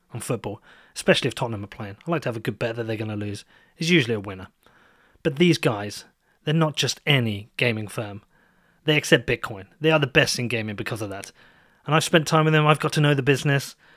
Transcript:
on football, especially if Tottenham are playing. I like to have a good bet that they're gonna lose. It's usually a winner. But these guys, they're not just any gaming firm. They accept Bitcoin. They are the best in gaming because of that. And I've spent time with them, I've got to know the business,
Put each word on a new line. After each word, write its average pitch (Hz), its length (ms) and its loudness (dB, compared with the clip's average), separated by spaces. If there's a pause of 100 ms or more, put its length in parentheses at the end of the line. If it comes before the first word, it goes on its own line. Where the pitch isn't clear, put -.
(140)
on 117 60 -8
football, 107 420 -6 (320)
especially - 360 2
if - 60 -8
Tottenham 113 280 -6
are 101 40 -12
playing. 101 280 -14 (100)
I 170 60 -4
like 165 120 -2
to 131 60 -2
have 113 60 -6
a 110 60 -8
good 107 180 -6
bet 117 160 -4
that 117 120 -6
they're 110 100 -2
gonna 107 180 -6
lose. 104 300 -8 (320)
It's 165 120 -4
usually 123 260 4
a 104 40 -4
winner. 95 300 -10 (760)
But 143 140 0
these 170 200 6
guys, 104 460 -2 (400)
they're 151 100 -2
not 156 220 2
just - 300 -2
any 113 500 -2
gaming 110 320 -2
firm. 101 340 -10 (640)
They 151 140 2
accept 139 300 2
Bitcoin. 110 400 -6 (120)
They 156 120 2
are 156 80 4
the 143 80 0
best - 320 2
in 120 100 -2
gaming 107 260 -4
because 110 260 -6
of 104 80 -6
that. 98 220 -12 (540)
And 147 100 2
I've 156 80 4
spent 156 240 2
time 160 160 4
with 156 100 2
them, 151 140 4
I've 151 140 4
got 151 120 -2
to 156 80 2
know 147 120 6
the 139 80 2
business, 139 560 0 (200)